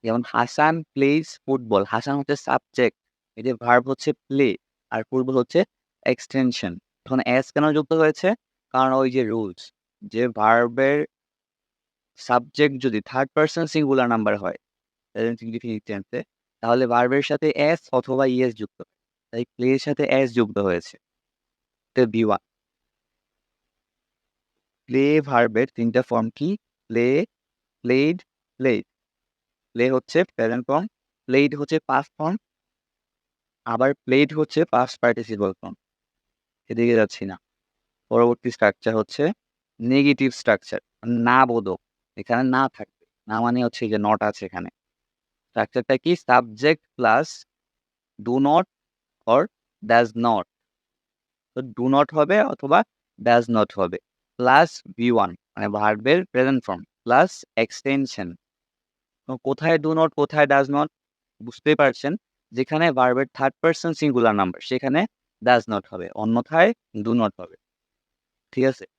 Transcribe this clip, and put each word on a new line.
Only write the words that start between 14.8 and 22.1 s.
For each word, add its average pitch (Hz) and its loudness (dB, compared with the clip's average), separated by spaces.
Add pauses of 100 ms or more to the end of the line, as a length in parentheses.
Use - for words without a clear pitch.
প্রেজেন্ট 113 -4
ইনডেফিনিট 113 -10
টেন্সে, 101 -10 (420)
তাহলে 120 2
ভার্বের 123 2
সাথে 151 -2 (220)
s 170 -2 (120)
অথবা 131 0 (120)
es 127 0
যুক্ত 107 -12
হয়, - -20 (400)
তাই 117 -6
প্লে 123 -4
এর 135 2
সাথে 147 -2 (140)
s 135 2
যুক্ত 113 0
হয়েছে, 90 -4 (1000)
তো 131 2
ভি 113 -2